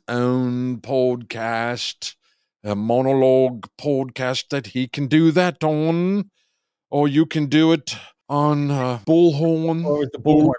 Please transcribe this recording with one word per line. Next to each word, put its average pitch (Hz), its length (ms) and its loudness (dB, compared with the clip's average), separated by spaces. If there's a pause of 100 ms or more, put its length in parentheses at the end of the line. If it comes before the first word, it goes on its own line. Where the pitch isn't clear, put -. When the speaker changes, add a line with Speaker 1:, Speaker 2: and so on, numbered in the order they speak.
Speaker 1:
own 123 720 -2
podcast, 117 1400 -4 (480)
a 104 100 -4
monologue 131 960 2 (100)
podcast 131 720 -4
that 139 180 -6
he 127 200 -4
can 143 200 -6
do 160 240 4
that 180 320 0
on, 170 640 -2 (600)
or 143 200 0
you 151 160 2
can 156 220 -4
do 160 260 4
it - 240 -4 (320)
on, 147 420 0
uh, 127 340 -2
Bullhorn, 165 800 2
Speaker 2:
Oh, 147 180 0
it's 135 100 -6
the 139 60 -12
Bullhorn 151 280 4
back 123 120 0